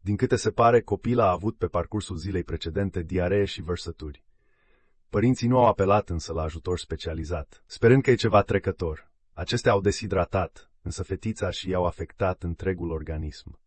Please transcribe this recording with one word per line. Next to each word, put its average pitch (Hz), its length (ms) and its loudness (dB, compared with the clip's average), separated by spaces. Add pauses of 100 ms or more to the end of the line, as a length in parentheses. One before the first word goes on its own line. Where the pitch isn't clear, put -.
Din 101 160 -2
câte 123 200 2
se 110 140 0
pare, 117 300 6
copila 117 480 0
a - 40 4
avut 92 240 -2
pe - 100 -2
parcursul 90 500 -4
zilei 87 280 -4
precedente 87 580 -4
diaree 92 420 0
și - 180 -8
vărsături. 80 640 -8 (840)
Părinții 120 400 2
nu 123 100 4
au 120 80 6
apelat 101 420 4
însă 82 240 -6
la 80 100 -4
ajutor 82 360 -4
specializat, 80 880 -8
sperând 131 360 4
că - 80 2
e 123 40 8
ceva 104 280 4
trecător. 90 680 -4 (220)
Acestea 120 400 0
au 101 80 4
deshidratat, 95 920 -2 (120)
însă 90 200 -8
fetița 98 480 -4
și - 180 -8
i-au 90 160 0
afectat 92 580 -4
întregul 87 480 -4
organism. 78 760 -8